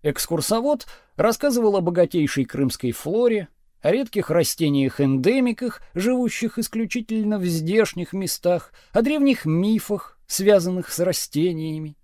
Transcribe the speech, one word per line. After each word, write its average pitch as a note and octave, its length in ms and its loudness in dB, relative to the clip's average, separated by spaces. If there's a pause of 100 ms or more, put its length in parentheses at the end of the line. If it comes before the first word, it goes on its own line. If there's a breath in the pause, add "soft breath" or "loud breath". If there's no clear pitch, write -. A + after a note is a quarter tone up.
Экскурсовод G3+ 840 -2 (300 loud breath)
рассказывал A3+ 600 2
о F#3+ 40 2
богатейшей E3+ 640 2
крымской B2+ 480 -2
флоре, G#3+ 560 0 (320)
о D#3 120 2
редких A3+ 380 -2
растениях-эндемиках, D#3 1500 0 (140 soft breath)
живущих A#3 640 -2
исключительно A3 800 -4
в F3+ 80 -2
здешних F3 680 0
местах, F3 600 -2 (200 soft breath)
о G3+ 80 2
древних C#4 460 2
мифах, G3 800 -2
связанных F#3 680 2
с - 60 -6
растениями. D#3 1040 -2